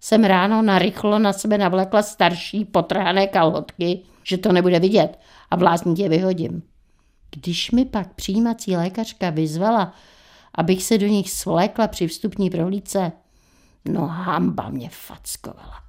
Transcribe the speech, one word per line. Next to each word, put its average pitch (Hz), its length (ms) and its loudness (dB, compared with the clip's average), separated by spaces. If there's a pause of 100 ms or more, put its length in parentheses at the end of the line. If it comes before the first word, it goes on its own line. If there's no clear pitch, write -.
jsem 220 240 4
ráno 202 380 4
narychlo 208 560 2
na 202 140 4
sebe 214 260 0
navlekla 190 440 2
starší 190 640 -2
potrhané 196 600 0
kalhotky, 175 760 -2 (200)
že 185 160 -4
to 190 140 0
nebude 180 280 4
vidět 190 380 2 (320)
a 170 60 0
v 175 60 0
lázních 170 360 2
je 196 100 0
vyhodím. 170 540 -2 (680)
Když 170 400 -6
mi 247 140 4
pak 196 300 -6
přijímací 226 600 -2
lékařka 185 540 -4
vyzvala, 165 600 0 (640)
abych 180 280 0
se 220 160 2
do 202 80 0
nich 208 240 0
svlékla 208 580 0
při 180 180 -4
vstupní 185 440 -4
prohlídce, 180 600 -2 (720)
no - 220 -2
hanba 175 640 -4
mě 131 240 -10
fackovala. - 840 -16 (140)